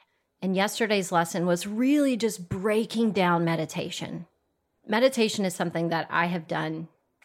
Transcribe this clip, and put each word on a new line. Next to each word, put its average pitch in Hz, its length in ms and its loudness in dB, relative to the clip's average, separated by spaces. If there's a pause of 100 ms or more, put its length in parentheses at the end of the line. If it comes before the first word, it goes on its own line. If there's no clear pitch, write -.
(420)
And 190 120 -2
yesterday's 202 560 0
lesson 170 360 0
was 180 200 0
really 262 520 2
just 202 320 -4
breaking 220 600 0
down 175 320 4
meditation. 165 800 -4 (600)
Meditation 220 600 2
is 180 80 -2
something 170 340 -2
that 165 220 0
I 175 160 2
have 175 200 -4
done 160 420 -4 (360)